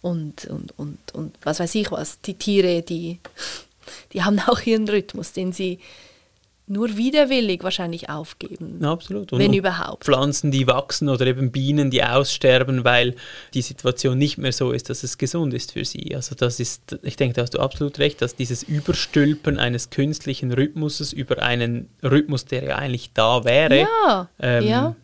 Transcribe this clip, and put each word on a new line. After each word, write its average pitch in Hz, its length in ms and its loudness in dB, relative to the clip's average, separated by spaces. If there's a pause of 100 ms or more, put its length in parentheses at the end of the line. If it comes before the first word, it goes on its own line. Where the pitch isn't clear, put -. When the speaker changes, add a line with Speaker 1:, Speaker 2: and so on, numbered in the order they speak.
Speaker 1:
und, 165 440 -6
und, - 300 -12
und, 147 220 -12 (160)
und - 280 -10
was 156 180 -4
weiß 170 160 -2
ich 208 160 -2
was. - 300 -6
Die 196 120 -8
Tiere, 180 480 2
die, 170 380 -8 (920)
die 190 120 -4
haben 202 160 4
auch - 260 0
ihren 220 220 2
Rhythmus, 202 440 -4
den 185 200 -4
sie 180 260 -4 (880)
nur 208 300 -2
widerwillig 247 680 2
wahrscheinlich 175 460 -4
aufgeben. 160 760 -12
Speaker 2:
Ja, 147 80 2
absolut. 190 440 -6
Und, 190 40 2
Speaker 1:
Wenn 202 120 6
Speaker 2:
und 202 80 6
Speaker 1:
überhaupt. 180 460 -4
Speaker 2:
Pflanzen, 143 460 2
die 135 160 2
wachsen 135 440 2
oder 127 160 2
eben 127 260 2
Bienen, 139 380 2
die 123 120 2
aussterben, 127 840 4
weil 123 300 4 (380)
die 127 100 -2
Situation 127 560 -2
nicht 147 200 2
mehr 135 140 -2
so 123 200 0
ist, 123 160 -4
dass 131 160 -6
es - 140 -6
gesund 139 360 -2
ist - 180 -6
für 107 120 -4
sie. - 320 -6
Also 127 180 -8
das 120 260 -2
ist, - 420 -6
ich - 140 -8
denke, 123 180 0
da 120 80 0
hast 120 120 -2
du - 60 0
absolut 139 380 -4
recht, 143 240 0
dass 127 120 -4
dieses 120 280 -4
Überstülpen 147 960 0
eines 120 320 -2
künstlichen 139 640 -2
Rhythmuses 147 600 -2
über 127 300 -2
einen 120 480 -2 (120)
Rhythmus, 139 440 2
der 131 180 -6
ja 139 120 -4
eigentlich 127 360 -6
da 113 320 2
wäre, 135 360 6
Speaker 1:
Ja, 381 480 2 (120)
Speaker 2:
ähm, 123 260 2
Speaker 1:
ja. 254 360 0